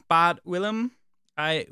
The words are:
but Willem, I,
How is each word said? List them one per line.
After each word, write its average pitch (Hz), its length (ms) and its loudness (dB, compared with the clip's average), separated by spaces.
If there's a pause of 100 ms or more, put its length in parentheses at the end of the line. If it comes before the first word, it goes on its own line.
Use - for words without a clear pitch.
but 165 360 4
Willem, 214 480 -4 (440)
I, 156 340 -2